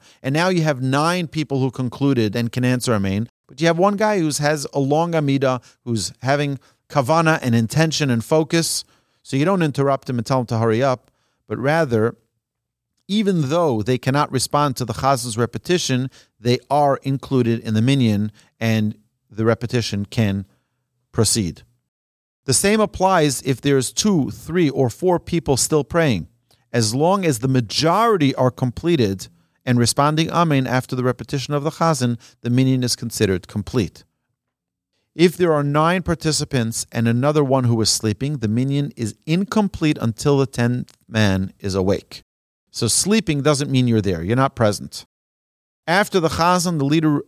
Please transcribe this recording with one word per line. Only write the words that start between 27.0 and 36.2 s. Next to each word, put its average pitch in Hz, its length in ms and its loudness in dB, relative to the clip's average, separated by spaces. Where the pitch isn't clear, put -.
as 139 140 0
the 120 80 -2
majority 147 880 2
are 127 160 2
completed 123 760 -2
and 123 140 2
responding 147 500 0
Amen 151 380 2
after 127 280 -2
the 127 80 -2
repetition 127 520 -4
of 143 80 -4
the 156 80 -2
Chazan, 127 480 0
the 120 100 -4
minyan 131 320 2
is 123 120 -2
considered 104 520 -2
complete. 104 560 -4
If 160 200 4
there 175 160 2
are 147 120 2
nine 156 400 0
participants 143 880 -2